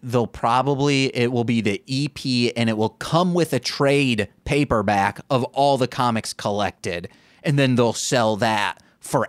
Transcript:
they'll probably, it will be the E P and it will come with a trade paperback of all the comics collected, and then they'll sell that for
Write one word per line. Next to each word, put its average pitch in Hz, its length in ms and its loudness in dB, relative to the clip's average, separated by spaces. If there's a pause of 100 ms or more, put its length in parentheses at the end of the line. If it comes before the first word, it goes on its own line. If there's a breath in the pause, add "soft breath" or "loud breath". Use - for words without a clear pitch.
they'll 120 240 0
probably, 135 880 0
it 123 180 0
will 120 120 0
be 117 160 0
the 101 260 -2
E 135 220 -4
P 123 480 -2
and 117 140 0
it 107 80 -2
will 110 120 0
come 175 440 0
with 170 180 0
a 127 80 0
trade 139 680 0 (180)
paperback 104 840 0
of 123 240 0
all 139 240 2
the 123 120 0
comics 117 440 -2
collected, 95 760 -4 (340 soft breath)
and 143 160 0
then 131 160 4
they'll 117 180 4
sell 110 440 0
that 104 460 -2 (180 soft breath)
for 117 280 -2